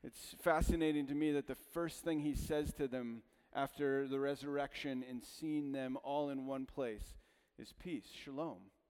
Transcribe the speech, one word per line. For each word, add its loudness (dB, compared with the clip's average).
It's -12
fascinating 6
to 0
me 4
that 0
the -4
first -4
thing 0
he 0
says 0
to 0
them -4
after 2
the 0
resurrection 0
and -6
seeing -2
them -2
all 2
in -4
one -2
place -4
is -14
peace, -6
shalom. -6